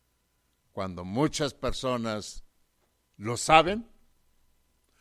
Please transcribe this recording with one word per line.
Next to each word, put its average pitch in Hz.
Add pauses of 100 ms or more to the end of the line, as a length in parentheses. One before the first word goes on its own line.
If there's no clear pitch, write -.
(720)
Cuando 92
muchas 143
personas 117 (760)
lo 110
saben. 165 (1160)